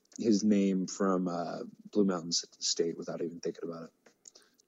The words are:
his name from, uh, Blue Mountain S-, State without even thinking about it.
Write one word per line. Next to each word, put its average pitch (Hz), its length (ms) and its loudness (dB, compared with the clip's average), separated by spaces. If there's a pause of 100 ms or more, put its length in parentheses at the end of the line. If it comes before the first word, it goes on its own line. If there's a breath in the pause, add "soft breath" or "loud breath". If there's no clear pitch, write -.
(200)
his 107 240 4
name 98 420 4
from, 92 420 2
uh, 85 360 -4 (280)
Blue 104 140 4
Mountain 87 240 0
S-, - 160 -2 (140)
State - 380 -2
without 85 240 -6
even 85 200 -6
thinking 85 280 -6
about 80 140 -10
it. - 60 -16 (800 soft breath)